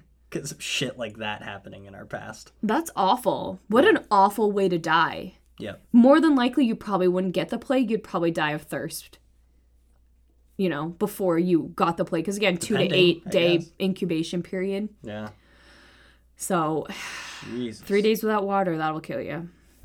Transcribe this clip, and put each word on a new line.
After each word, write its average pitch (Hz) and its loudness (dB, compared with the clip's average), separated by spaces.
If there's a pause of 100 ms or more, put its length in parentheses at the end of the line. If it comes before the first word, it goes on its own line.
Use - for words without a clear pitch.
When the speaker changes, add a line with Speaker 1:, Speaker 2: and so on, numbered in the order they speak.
(300)
Speaker 1:
'Cause - -10
of - -20
shit - -6
like 110 -10
that 107 -8
happening 101 -16
in 98 -20
our 104 -18
past. 107 -14 (100)
Speaker 2:
That's 220 0
awful. 190 -2
What 240 6
Speaker 1:
Yeah. 427 6
Speaker 2:
an 294 4 (120)
awful 202 4
way 196 2
to 180 0
die. 165 0 (220)
Speaker 1:
Yeah. 104 -10 (140)
Speaker 2:
More 254 10
than 311 6
likely, 254 2
you 226 0
probably 185 0
wouldn't 185 0
get 170 -2
the 233 -6
plague. 254 0
You'd 220 -2
probably 170 -2
die 160 -2
of 151 -4
thirst, - -10 (1400)
you 190 0
know, 156 -4 (100)
before 180 0
you 170 2
got 170 0
the 180 -2
plague. 165 -4
'Cause 196 -4
again, 190 2
two - -4
to 185 2
Speaker 1:
Depending, 185 0
Speaker 2:
eight 175 4
Speaker 1:
I - -8
Speaker 2:
day 175 4
Speaker 1:
guess. 170 -12 (100)
Speaker 2:
incubation 180 -2
period. 196 -6 (120)
Speaker 1:
Yeah. 107 -10 (1080)
Speaker 2:
So, 156 -2 (640)
Speaker 1:
Jesus. 117 -8
Speaker 2:
three 202 0
days 214 2
without 214 0
water, 196 0
that'll 156 -4
kill 131 -8
you. 165 -10 (360)